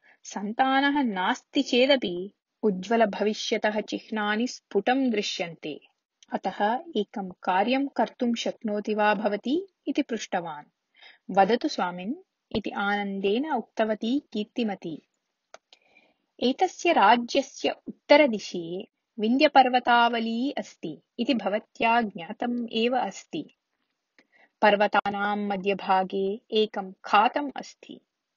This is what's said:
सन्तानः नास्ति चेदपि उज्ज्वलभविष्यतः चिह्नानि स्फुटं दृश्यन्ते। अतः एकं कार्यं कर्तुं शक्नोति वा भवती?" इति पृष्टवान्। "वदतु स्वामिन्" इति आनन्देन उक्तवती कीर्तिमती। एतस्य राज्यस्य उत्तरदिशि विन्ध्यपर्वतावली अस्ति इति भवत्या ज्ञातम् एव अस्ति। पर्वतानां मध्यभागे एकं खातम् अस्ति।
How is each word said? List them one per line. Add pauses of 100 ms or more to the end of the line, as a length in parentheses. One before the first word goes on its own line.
(240)
सन्तानः
नास्ति
चेदपि (320)
उज्ज्वलभविष्यतः
चिह्नानि
स्फुटं
दृश्यन्ते। (520)
अतः (160)
एकं (120)
कार्यं
कर्तुं
शक्नोति
वा
भवती?" (200)
इति
पृष्टवान्। (680)
"वदतु
स्वामिन्" (380)
इति
आनन्देन
उक्तवती (140)
कीर्तिमती। (1400)
एतस्य
राज्यस्य (180)
उत्तरदिशि (320)
विन्ध्यपर्वतावली
अस्ति (180)
इति
भवत्या
ज्ञातम्
एव
अस्ति। (1040)
पर्वतानां
मध्यभागे (100)
एकं (120)
खातम्
अस्ति। (360)